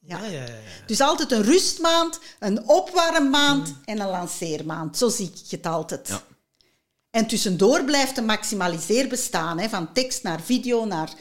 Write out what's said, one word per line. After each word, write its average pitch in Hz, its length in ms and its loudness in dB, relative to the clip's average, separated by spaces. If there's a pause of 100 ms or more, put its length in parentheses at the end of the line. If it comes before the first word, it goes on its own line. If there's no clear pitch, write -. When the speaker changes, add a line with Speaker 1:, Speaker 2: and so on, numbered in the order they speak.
Speaker 1:
Ja. 175 160 -12
Speaker 2:
Ja, 202 80 -10
ja, 214 60 -8
ja, 139 140 -8
ja. 110 400 -16
Speaker 1:
Dus 220 160 0
altijd 302 300 2
een 220 120 4
rustmaand, 330 760 4 (200)
een 202 280 -2
opwarmmaand 294 1000 4
Speaker 2:
Hmm. - 180 -12
Speaker 1:
en 214 140 -4
een 202 100 -2
lanceermaand. 160 880 -6
Zo 247 120 4
zie 190 220 -2 (120)
ik - 80 -18
het - 140 -8
altijd. 160 420 -4
Speaker 3:
Ja. 98 140 -6 (880)
Speaker 1:
En 226 180 2
tussendoor 226 560 2
blijft 269 320 0
te 247 60 -2
maximaliseren 208 880 -2
bestaan, 170 500 -4
hè, 208 100 -2
van 185 240 -6
tekst - 300 -2
naar 165 180 -4
video, 240 440 0
naar 160 240 -4 (120)